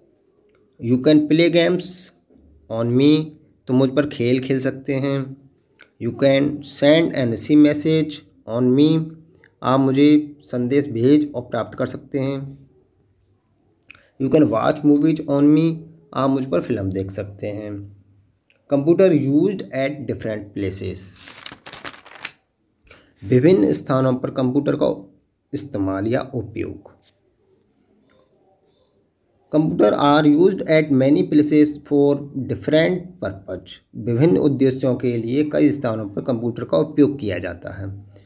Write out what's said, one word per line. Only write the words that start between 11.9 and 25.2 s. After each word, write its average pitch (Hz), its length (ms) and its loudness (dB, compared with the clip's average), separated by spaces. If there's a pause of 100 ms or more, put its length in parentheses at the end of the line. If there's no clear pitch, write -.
हैं। 139 500 -8 (1500)
"You 131 120 0
can 147 160 6
watch 127 360 0
movies 151 340 2 (100)
on 143 260 4
me।" 165 200 0 (380)
आप 131 160 -2
मुझ 131 140 -2
पर 147 160 -2
फिल्म 104 300 -4
देख 95 200 -6
सकते 104 360 -12
हैं। 104 500 -12 (800)
"Computer 170 380 4 (100)
used 156 380 0
at 135 300 -6 (200)
different 107 480 -8
places।" 95 400 -6 (2250)
विभिन्न 147 440 4
स्थानों 131 420 0
पर 131 160 -6
कंप्यूटर 139 520 -2
का - 300 -4 (400)